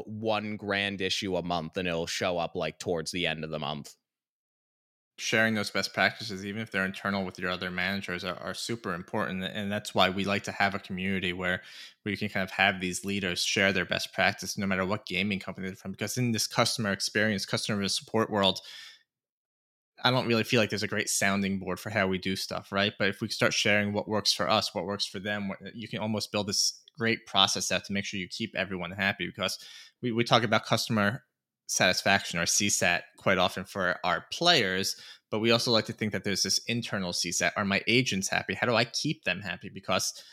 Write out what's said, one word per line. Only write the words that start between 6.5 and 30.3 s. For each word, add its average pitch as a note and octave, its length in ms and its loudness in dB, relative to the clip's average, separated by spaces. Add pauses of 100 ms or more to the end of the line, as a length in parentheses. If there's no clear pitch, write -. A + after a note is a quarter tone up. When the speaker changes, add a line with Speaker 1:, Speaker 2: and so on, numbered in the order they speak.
Speaker 2:
if G#2+ 100 -10
they're F#2+ 140 0
internal G2 400 -2
with F2+ 120 -8
your F#2 140 -2
other F#2 180 -4
managers, F2+ 540 -2
are, F2+ 140 -4
are F2+ 160 -6
super G#2+ 400 -6
important. F#2 500 -4
And G2+ 260 -4
that's G#2 240 -4
why F#2+ 160 8
we F#2+ 140 0
like G2+ 200 0
to - 100 -6
have G2 200 2
a G2 60 -2
community F#2 540 -2
where, F#2 280 -2 (420)
where G#2 80 -4
you G2 60 -2
can G#2 120 -4
kind F#2+ 140 -2
of F#2 80 -6
have G2 280 4
these F#2 240 -2
leaders G2 400 -2
share G2 300 4
their F#2 100 2
best - 300 -4
practice, F#2+ 440 0
no G2+ 80 -2
matter F#2+ 200 0
what G#2 200 -4
gaming F#2+ 340 -2
company F#2+ 280 -10
they're F#2+ 80 -8
from. F#2+ 160 -12
Because G#2 260 -6
in B2 140 2
this A2 160 0
customer A2+ 460 0
experience, G#2 520 0
customer G#2 440 -2
support - 400 0
world, G2 320 4 (1400)
I B2+ 100 4
don't B2+ 160 2
really A2+ 180 4
feel A#2+ 160 4
like G#2 80 2
there's G2+ 140 -2
a G#2 40 -2
great G#2 220 -2
sounding G2 500 2
board F2+ 220 -4
for F#2+ 80 -10
how G2 180 4
we F#2+ 100 2
do F#2+ 200 -2
stuff, - 340 -6
right? G2+ 260 2
But G2+ 120 2
if G2+ 100 -4
we A2+ 80 -2
start - 260 0
sharing G#2 380 2
what G#2 160 -2
works G#2 240 2
for - 180 0
us, G#2 240 2
what F2+ 120 -4
works G2+ 200 -4
for - 140 -8
them, G#2 300 -4
what, - 100 -6 (160)
you A2 140 -12
can G#2+ 100 -6
almost G#2+ 320 -2
build G#2 160 0
this - 340 0 (160)
great A2+ 280 0
process G2 480 4
out F2+ 120 0
to G2+ 80 -6
make G2 120 -2
sure G2 160 -6
you F2 80 -8
keep - 260 -6
everyone F2+ 360 -4
happy, G2 340 0
because F#2 340 -4 (420)
we, B2 120 -2
we A#2 100 2
talk A#2 200 6